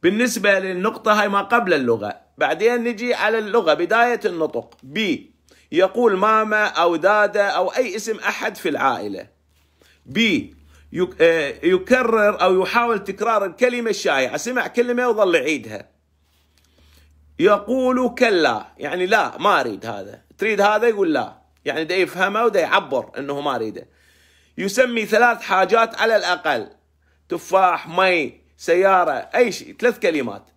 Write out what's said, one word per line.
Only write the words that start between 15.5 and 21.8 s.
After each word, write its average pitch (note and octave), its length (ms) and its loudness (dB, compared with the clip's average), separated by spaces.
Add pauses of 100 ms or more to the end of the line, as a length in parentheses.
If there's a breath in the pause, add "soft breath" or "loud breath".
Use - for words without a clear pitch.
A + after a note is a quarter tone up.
يقول B3 800 2
كلا، E3 460 2 (120)
يعني F3 280 -4
لا، F#3+ 320 0
ما F3+ 220 2
أريد A2+ 260 -6
هذا. G2+ 360 -12 (160)
تريد G3+ 240 -2
هذا؟ G#3+ 260 4
يقول G3+ 260 0
لا، A2+ 240 -4 (280)
يعني C#3+ 200 -4